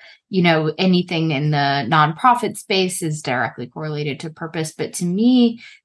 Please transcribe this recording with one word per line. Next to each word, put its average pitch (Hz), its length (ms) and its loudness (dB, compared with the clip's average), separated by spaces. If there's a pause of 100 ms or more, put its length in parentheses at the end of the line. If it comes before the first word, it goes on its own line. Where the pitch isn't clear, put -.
(300)
you 185 120 0
know, 160 360 2
anything 180 540 0
in 151 200 0
the 139 380 0
nonprofit 165 680 2
space 190 460 -2
is 156 200 -6
directly 123 460 -4
correlated 147 540 -6
to 165 80 -10
purpose. 160 420 -8
But - 220 -8
to - 120 -6
me, 233 540 4 (260)